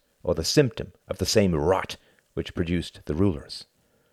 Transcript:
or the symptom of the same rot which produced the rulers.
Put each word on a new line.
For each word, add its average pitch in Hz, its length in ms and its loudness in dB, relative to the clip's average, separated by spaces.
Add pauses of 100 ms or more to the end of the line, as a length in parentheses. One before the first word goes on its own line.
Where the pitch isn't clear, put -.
(240)
or 87 100 0
the 80 100 -2
symptom - 500 0 (140)
of - 120 -8
the 92 60 -2
same 101 280 4
rot 82 440 0 (360)
which - 220 -8
produced 85 500 -2
the 76 80 -4
rulers. 82 520 0 (480)